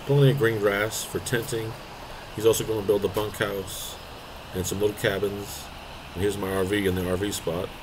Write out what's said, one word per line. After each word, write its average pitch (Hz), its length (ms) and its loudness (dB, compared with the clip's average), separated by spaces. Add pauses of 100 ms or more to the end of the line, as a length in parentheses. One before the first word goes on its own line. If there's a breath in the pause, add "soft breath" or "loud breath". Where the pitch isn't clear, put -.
Plenty 139 280 8
of 110 60 2
green 113 200 4
grass 104 440 2
for - 180 -6
tenting. 113 520 -2 (640)
He's 107 80 -4
also 110 180 8
gonna 107 200 0
build 101 240 4
a - 20 2
bunkhouse 101 880 -4 (580)
and 90 120 -2
some 98 140 -2
little 104 160 2
cabins. 101 680 -2 (480)
And 85 80 -6
here's 101 160 2
my 95 180 -2
R 95 100 2
V 101 220 2
in 92 80 4
the 90 140 0
R 92 80 2
V 101 160 0
spot. 87 380 -4 (120)